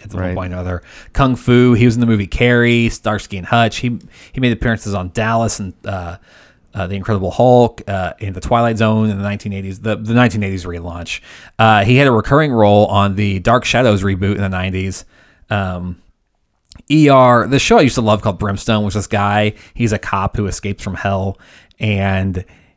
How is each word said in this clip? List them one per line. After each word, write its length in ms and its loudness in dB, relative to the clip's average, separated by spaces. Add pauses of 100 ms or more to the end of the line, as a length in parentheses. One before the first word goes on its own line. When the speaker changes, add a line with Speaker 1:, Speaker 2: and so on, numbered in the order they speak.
Speaker 1:
At 80 -18
one 100 -6
Speaker 2:
Right. 120 -4
Speaker 1:
point 180 -6
or 40 -8
another. 260 -6 (320)
Kung 200 2
Fu. 380 4
He 140 4
was 80 4
in 80 -2
the 40 2
movie 200 0
Carrie, 640 2
Starsky 480 -6
and 80 -12
Hutch. 320 0
He, 200 -4 (340)
he 80 -8
made 120 2
appearances 420 -4
on 200 -6
Dallas 460 -2
and, 120 -8 (140)
uh, 320 -10 (560)
uh, 120 -6
The 80 -6
Incredible 360 -4
Hulk, 580 4
uh, 300 -4
in 160 -8
The 60 -12
Twilight 360 0
Zone 320 0
in 80 -4
the 60 -6
nineteen 320 -6
eighties, 260 -10
the, 160 -4
the 180 -6
nineteen 280 2
eighties 220 -4
relaunch. 560 -10 (380)
Uh, 260 6
he 120 4
had 100 6
a 60 4
recurring 400 2
role 340 6
on 300 0
the 240 -2
Dark 240 2
Shadows 380 2
reboot 340 -2
in 60 -4
the 80 -2
nineties. 540 -6 (460)
Um, 500 -6 (880)
E 180 6
R, 400 6
the 100 2
show 200 4
I 20 6
used 160 2
to 60 0
love 180 2
called 180 -4
Brimstone 460 -2
was 100 -4
this 120 -4
guy. 480 0 (200)
He's 180 -2
a 60 -2
cop 380 -6
who 100 -4
escapes 380 -8
from 100 -8
hell, 440 -4 (420)
and 640 -2 (320)